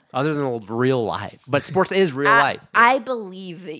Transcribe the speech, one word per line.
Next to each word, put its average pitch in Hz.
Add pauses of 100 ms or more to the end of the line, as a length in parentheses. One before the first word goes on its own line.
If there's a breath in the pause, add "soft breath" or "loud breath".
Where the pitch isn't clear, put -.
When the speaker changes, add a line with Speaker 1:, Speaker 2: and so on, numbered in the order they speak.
(140)
Speaker 1:
Other 147
than 127
real 120
life. 92
But 139
sports 185
is 190
real 143
Speaker 2:
I, 226
Speaker 1:
life. 127 (140)
Speaker 2:
I 240
believe 190
that -